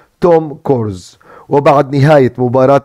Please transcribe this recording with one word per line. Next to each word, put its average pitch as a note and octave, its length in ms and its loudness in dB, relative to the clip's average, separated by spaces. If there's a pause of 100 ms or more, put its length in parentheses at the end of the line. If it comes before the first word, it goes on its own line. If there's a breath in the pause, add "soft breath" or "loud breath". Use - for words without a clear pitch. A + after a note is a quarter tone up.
(200 soft breath)
توم D#3+ 420 0
كورز. G#2+ 560 -6 (300 loud breath)
وبعد C#3 480 0
نهاية C#3 420 2
مباراة C3 460 0